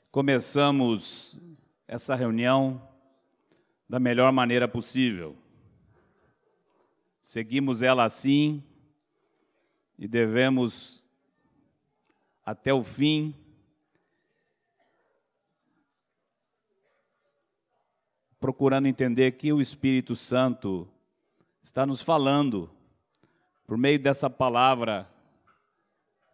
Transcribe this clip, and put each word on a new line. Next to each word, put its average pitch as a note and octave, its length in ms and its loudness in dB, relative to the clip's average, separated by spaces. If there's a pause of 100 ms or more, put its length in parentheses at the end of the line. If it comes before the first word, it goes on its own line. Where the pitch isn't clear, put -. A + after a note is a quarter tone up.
(120)
começamos C3+ 1300 0 (480)
essa A#2+ 260 -6
reunião B2+ 720 0 (1000)
da B2 100 -4
melhor B2 320 4
maneira B2 360 2
possível. A2 680 -4 (1800)
Seguimos A#2+ 600 -4
ela B2+ 220 4
assim C#3+ 600 0 (1300)
e G#2 100 -14
devemos, A#2 960 0 (1400)
até A2 260 -4
o C3 120 2
fim, D3+ 500 0 (4000)
procurando C3+ 480 0
entender B2+ 440 2
que D3 200 -4
o D3 80 2
Espírito B2+ 560 -2
Santo A2+ 720 -2 (720)
está - 280 -4
nos C3 160 -6
falando C#3 640 0 (960)
por A2 140 -4
meio C#3+ 180 4
dessa C3+ 320 -2
palavra A#2+ 840 0 (1200)